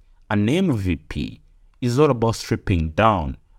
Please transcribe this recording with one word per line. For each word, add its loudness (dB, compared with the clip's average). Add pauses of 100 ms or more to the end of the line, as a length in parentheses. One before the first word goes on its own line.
(300)
an 0
M 0
V -2
P -10 (380)
is -2
all 4
about 0
stripping -2
down 2 (220)